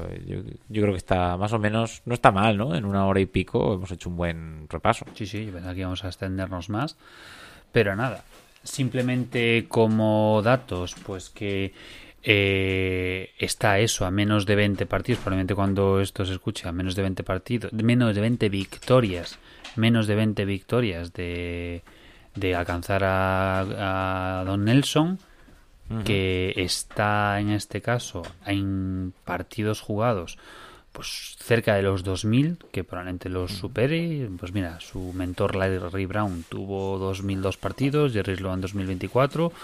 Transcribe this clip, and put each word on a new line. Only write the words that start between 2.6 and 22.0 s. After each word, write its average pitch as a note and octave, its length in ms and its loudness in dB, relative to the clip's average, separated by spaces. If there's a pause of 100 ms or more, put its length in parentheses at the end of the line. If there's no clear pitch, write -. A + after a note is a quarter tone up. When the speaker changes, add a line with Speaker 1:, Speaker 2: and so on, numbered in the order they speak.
Speaker 1:
En E2 100 -2
una G2 200 2
hora G2 140 6
y F#2+ 80 4
pico G#2 480 2
hemos F#2 160 -6
hecho F2+ 180 -8
un F2 80 -4
buen D#2+ 500 -4
repaso. E2+ 460 2
Speaker 2:
Sí, G#2+ 140 -8
sí, G#2 180 -6
yo G#2 80 -10
pensaba F2+ 200 -8
que F#2 80 -6
íbamos F#2 220 -4
a F#2+ 40 -6
extendernos F#2 640 -4
más, A2+ 280 -2 (720)
pero G2+ 240 4
nada. A2 280 -2 (400)
Simplemente B2 1080 0
como G#2+ 720 4
datos, G2 520 0 (100)
pues F#2+ 240 -10
que, G2 440 -4 (500)
eh, F#2+ 1120 2
está G2 420 2
eso, A2 260 2
a F#2 60 0
menos G#2 360 2
de G#2 80 4
veinte G2+ 320 2
partidos, G2+ 320 0
probablemente F#2+ 340 0
cuando G2 480 4
esto G2 240 -2
se F#2+ 80 -2
escuche, - 340 -6
a F2+ 40 -4
menos F2+ 240 -2
de G2+ 80 0
veinte F#2+ 200 -2
partidos, G2 500 -4
menos A2+ 420 4
de G2+ 60 2
veinte A2+ 280 2
victorias, G2 880 0 (380)
menos A2+ 320 4
de G#2 80 2
veinte G#2+ 300 2
victorias F#2+ 680 -2
de, F2 720 -6 (500)